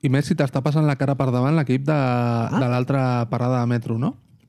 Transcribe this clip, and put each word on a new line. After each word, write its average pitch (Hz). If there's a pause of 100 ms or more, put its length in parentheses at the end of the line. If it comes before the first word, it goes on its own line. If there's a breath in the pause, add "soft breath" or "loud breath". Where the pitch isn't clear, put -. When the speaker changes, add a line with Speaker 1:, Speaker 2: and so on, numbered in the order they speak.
Speaker 1:
I 143
més 139
si 170
t'està 135
passant 151
la 143
cara 135
per 135
davant 131
l'equip 135
de, 147
Speaker 2:
Ah. 120
Speaker 1:
de 123
l'altra 127
parada 123
de 120
metro, 117
no? 190 (340)